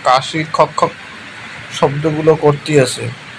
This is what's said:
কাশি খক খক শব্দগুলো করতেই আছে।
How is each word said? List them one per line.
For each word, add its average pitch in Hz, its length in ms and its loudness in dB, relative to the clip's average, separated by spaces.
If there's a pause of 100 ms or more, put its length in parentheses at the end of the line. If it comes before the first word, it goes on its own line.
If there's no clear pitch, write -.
কাশি 135 400 0 (100)
খক 151 240 4
খক 170 120 0 (840)
শব্দগুলো 156 640 2
করতেই 147 440 2
আছে। 117 460 -2 (140)